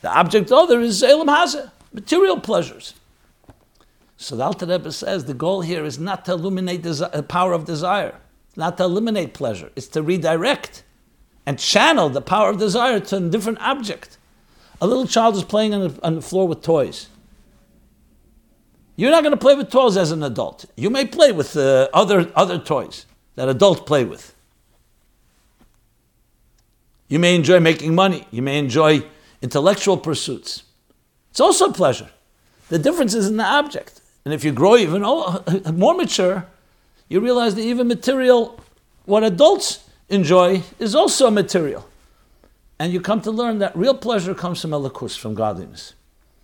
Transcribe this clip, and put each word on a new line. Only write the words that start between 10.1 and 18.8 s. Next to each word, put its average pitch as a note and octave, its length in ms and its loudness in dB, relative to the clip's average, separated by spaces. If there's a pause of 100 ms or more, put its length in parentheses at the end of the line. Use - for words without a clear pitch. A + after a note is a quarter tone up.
and C#3+ 120 -4
channel A3+ 520 2
the C3 100 -4
power G3 300 0
of G#3 80 -4
desire A3 420 0
to G3+ 160 -6
a G3 40 -4
different G3 400 -4
object. B3 580 -8 (600)
A E3+ 60 0
little B3 200 0
child A3+ 300 2
is F#3 80 -4
playing G#3+ 300 0
on G3+ 60 -2
the, E3 220 -6
on E3 140 -2
the D#3 60 -8
floor F#3 240 -2
with E3 160 -4
toys. C#3+ 460 -2 (1900)